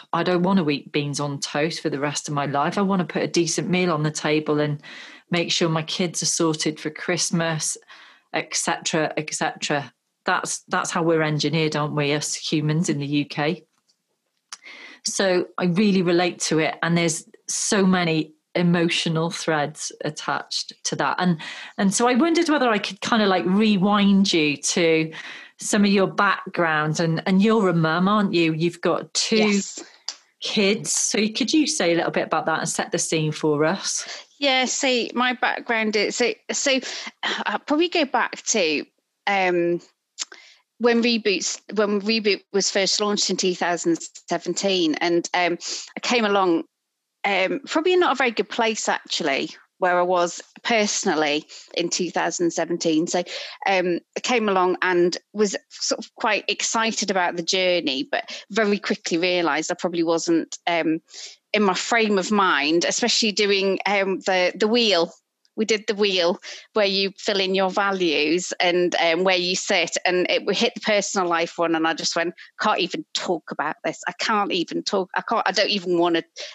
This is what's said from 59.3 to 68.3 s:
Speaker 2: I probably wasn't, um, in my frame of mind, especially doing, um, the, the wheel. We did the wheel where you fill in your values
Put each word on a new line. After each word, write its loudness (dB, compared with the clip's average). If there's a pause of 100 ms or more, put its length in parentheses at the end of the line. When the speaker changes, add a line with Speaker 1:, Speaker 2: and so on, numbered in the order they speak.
Speaker 2:
I -6
probably -2
wasn't, 0
um, 0 (520)
in 2
my 2
frame 0
of -2
mind, 2
especially 0
doing, 0
um, 0
the, 2
the 2
wheel. 2 (440)
We -2
did 0
the -2
wheel 2 (320)
where 2
you 0
fill -2
in 0
your 2
values 0